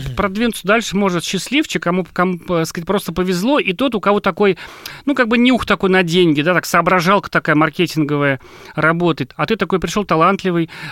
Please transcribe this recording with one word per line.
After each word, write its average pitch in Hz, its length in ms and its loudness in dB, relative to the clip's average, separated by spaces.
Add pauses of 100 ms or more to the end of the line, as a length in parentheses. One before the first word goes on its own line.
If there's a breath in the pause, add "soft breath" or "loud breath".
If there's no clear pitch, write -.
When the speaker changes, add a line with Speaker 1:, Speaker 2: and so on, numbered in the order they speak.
Speaker 1:
<clears throat> 131 120 -8
Speaker 2:
продвинуться 202 500 -2
дальше 214 300 0
может 180 260 0
счастливчик, 196 600 -4
кому, 180 280 0
кому, 180 280 0 (100)
э, 165 160 0
сказать, 170 220 -8
просто 196 260 -2
повезло, 185 460 0
и 180 140 -2
тот, 254 220 -2
у 202 60 0
кого 202 180 2
такой, 190 380 0 (480 loud breath)
ну, 285 100 0
как 247 120 2
бы 240 100 2
нюх 240 280 2
такой 196 240 0
на 185 140 4
деньги, 165 380 4
да, 170 120 2
так 165 120 0
соображалка 180 640 2
такая 160 260 0
маркетинговая 147 840 0 (360 loud breath)
работает. 160 600 0
А 151 80 -2
ты 220 100 -2
такой 190 240 -2
пришёл 185 260 -4
талантливый, 170 640 0 (220 loud breath)